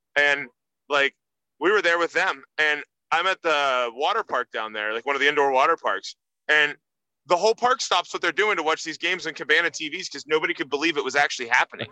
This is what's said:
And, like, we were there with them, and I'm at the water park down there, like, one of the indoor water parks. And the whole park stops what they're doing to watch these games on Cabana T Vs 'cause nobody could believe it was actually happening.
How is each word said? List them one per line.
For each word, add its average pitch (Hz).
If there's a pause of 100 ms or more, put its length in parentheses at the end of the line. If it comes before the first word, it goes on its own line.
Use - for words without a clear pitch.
(160)
And, 143 (420)
like, 139 (460)
we 165
were 208
there 170
with 165
them, 160 (140)
and 151 (300)
I'm 170
at 185
the 139
water 175
park 131
down 110
there, 107
like, 117
one 139
of 135
the 139
indoor 147
water 151
parks. 101 (320)
And 151 (520)
the 175
whole 214
park 240
stops 180
what 180
they're 175
doing 202
to 160
watch 156
these 156
games 170
on 151
Cabana 160
T 156
Vs 156
'cause 139
nobody 160
could 156
believe 147
it 131
was 131
actually 143
happening. 135